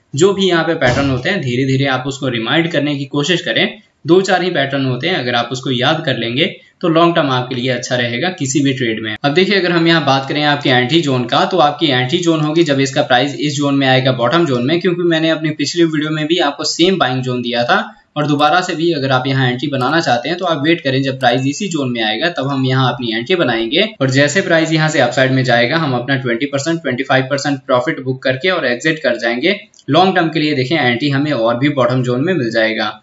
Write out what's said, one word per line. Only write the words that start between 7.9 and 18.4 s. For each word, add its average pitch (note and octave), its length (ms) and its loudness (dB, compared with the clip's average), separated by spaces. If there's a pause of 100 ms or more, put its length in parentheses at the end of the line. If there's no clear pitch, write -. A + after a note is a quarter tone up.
रहेगा A#2+ 340 -2
किसी D3+ 300 -2
भी C3+ 120 2
trade A2+ 300 -2
में। A2 120 -6
अब C#3+ 200 -2
देखिए, G3 220 4
अगर F3 160 0
हम E3 160 2
यहाँ E3 160 2
बात C3+ 240 0
करें D3 160 -2
आपकी D3 260 0
एंट्री B2 300 2
zone C3 240 0
का, D3 200 0
तो F#3+ 140 -2
आपकी D3+ 300 2
एंट्री B2+ 320 0
zone E3 200 2
होगी D#3 240 2
जब C#3 160 0
इसका C3+ 220 0
price C3+ 340 0
इस C#3+ 180 -2
जोन C#3+ 200 0
में C#3 120 2
आएगा, C3 280 4
bottom C3+ 320 2
zone B2 200 0
में, E3+ 140 0
क्योंकि F3 240 -2
मैंने D#3+ 260 2
अपनी D#3 220 -2
पिछली D3+ 320 0
video D#3 260 0
में D#3 160 -4
भी F3 140 0
आपको C#3+ 260 -2
same F3+ 320 2
buying C3 240 0
zone B2 200 -4
दिया A#2+ 220 -2
था। F3+ 140 2 (420)
और C#3+ 60 0
दोबारा D3 340 2